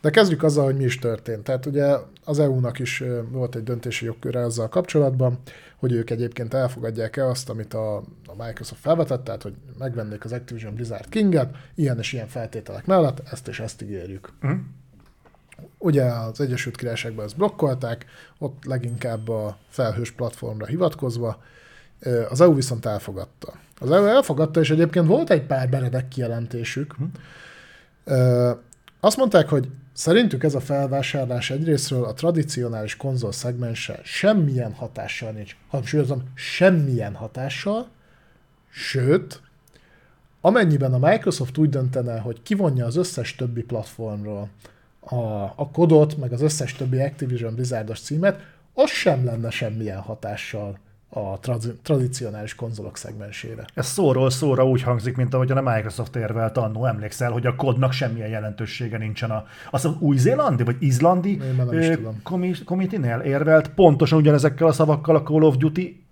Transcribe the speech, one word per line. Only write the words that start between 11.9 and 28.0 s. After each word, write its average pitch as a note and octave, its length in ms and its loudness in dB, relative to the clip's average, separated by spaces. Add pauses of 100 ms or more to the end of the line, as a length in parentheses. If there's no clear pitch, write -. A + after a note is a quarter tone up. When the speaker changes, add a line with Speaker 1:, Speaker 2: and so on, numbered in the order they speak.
Speaker 1:
és A2 140 -6
ilyen A2+ 140 -6
feltételek A2 600 -10
mellett, E3+ 440 2
ezt - 180 -12
és G2 120 -10
ezt A2 220 -10
ígérjük. F#2+ 580 -12
Speaker 2:
Mhm. C#3 140 -2 (1200)
Speaker 1:
Ugye C#3+ 260 4
az A#2 360 -4
Egyesült B2 360 -4
Királyságban A2+ 480 -6
ezt G#2+ 120 -12
blokkolták, C3+ 680 -2 (340)
ott - 260 -10
leginkább A#2+ 640 -6
a G#2+ 280 -4 (120)
felhős A2+ 420 -2
platformra A2 560 -8
hivatkozva, A#2+ 760 -2 (580)
ö, A#2+ 280 0
az B2 120 0
E F3 80 10
U D#3+ 60 8
viszont B2 320 -2
elfogadta. G2 680 -8 (280)
Az B2 100 -2
E F3 100 8
U G3+ 40 6
elfogadta, E3 560 4
és D3+ 100 4
egyébként D#3+ 360 4
volt B3 240 4
egy D3+ 120 4
pár C3 260 0
meredek B2+ 400 -2
kijelentésük. A#2 920 -6
Speaker 2:
Mhm. D3+ 100 -4 (960)